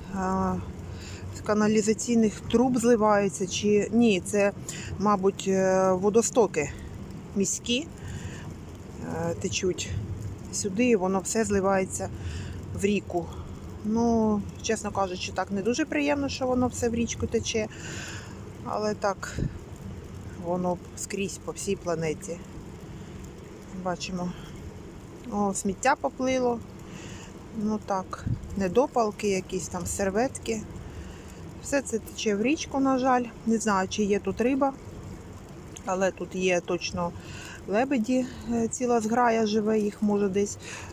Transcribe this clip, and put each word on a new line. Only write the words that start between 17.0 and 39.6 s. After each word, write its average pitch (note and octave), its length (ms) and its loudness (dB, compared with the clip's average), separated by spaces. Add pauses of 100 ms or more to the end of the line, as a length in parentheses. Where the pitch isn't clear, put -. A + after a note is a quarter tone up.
тече, A3 420 0 (960)
але G#3+ 300 0
так - 440 -2 (1080)
воно F3+ 340 0 (180)
скрізь G3 480 -4
по D#3+ 80 -6
всій G3 240 -2
планеті. E3 600 -4 (1500)
Бачимо, F3+ 480 -4 (1000)
о, G3+ 220 0
сміття G#3 460 2
поплило. B3+ 580 0 (960)
Ну G#3+ 300 0
так, F#3+ 380 -4 (320)
недопалки, G#3 720 2
якісь F#3+ 400 0
там F3 180 -4
серветки. G#3+ 760 0 (1000)
Все C#4 200 0
це A3+ 160 -2
тече - 360 -2
в G3+ 80 0
річку, C#4 380 0
на C4+ 180 4
жаль. B3 260 4 (220)
Не A3+ 120 4
знаю, G3 300 2
чи G#3+ 160 2
є G3+ 140 4
тут F#3+ 220 -2
риба, C4+ 320 4 (1120)
але F#3+ 240 2
тут F3+ 240 -8
є F#3 260 4
точно F3 520 -2 (560)
лебеді, B3+ 580 2 (260)
е, A3+ 160 2
ціла A#3+ 320 2
зграя A3+ 460 4
живе, G#3+ 320 2